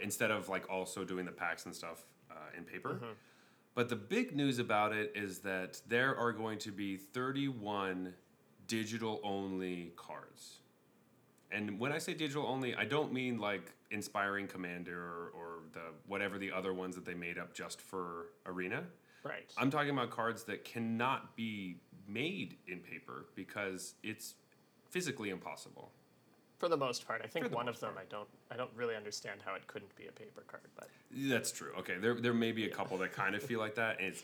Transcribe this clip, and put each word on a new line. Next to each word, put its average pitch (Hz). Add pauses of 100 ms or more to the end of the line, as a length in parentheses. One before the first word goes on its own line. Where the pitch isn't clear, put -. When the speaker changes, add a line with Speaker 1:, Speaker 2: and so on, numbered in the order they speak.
Speaker 1:
instead 104
of, 95
like, 95
also 95
doing 92
the 85
packs 82
and 85
stuff, 82 (260)
uh, 80 (220)
in 85
paper. 92
Speaker 2:
Mm-hmm. 120 (640)
Speaker 1:
But 123
the 117
big 175
news 139
about 107
it 107
is 98
that 92
there 123
are 117
going 110
to 107
be 98
thirty-one 101 (520)
digital-only 98
cards. - (960)
And 104
when 131
I 143
say 165
digital-only, 135
I 107
don't 131
mean, 127
like, 101 (180)
Inspiring 101
Commander 87
or, 87
or 85 (240)
the, 85 (260)
whatever 98
the 95
other 95
ones 92
that 90
they 90
made 87
up 85
just 87
for 85 (200)
Arena. 92 (400)
Speaker 2:
Right. -
Speaker 1:
I'm 131
talking 143
about 123
cards 113
that 101
cannot 117
be 101 (280)
made 110 (100)
in 90
paper 78
because 95
it's - (560)
physically 120
impossible. 82 (680)
Speaker 2:
For 175
the 165
most 131
part. 113
I -
think -
Speaker 1:
For -
the 120
Speaker 2:
one 120
Speaker 1:
most 117
Speaker 2:
of -
them, 110
Speaker 1:
part. 95
Speaker 2:
I -
don't, 104 (220)
I 117
don't 120
really 117
understand 104
how 98
it 92
couldn't 101
be 85
a -
paper -
card, - (120)
but - (220)
Speaker 1:
That's 131
true. 76
Okay, 92
there, 117
there 120
may 117
be 110
a -
Speaker 2:
Yeah. -
Speaker 1:
couple 95
that 92
kind 98
of 104
feel 117
like 107
that, 113
and 92
it's -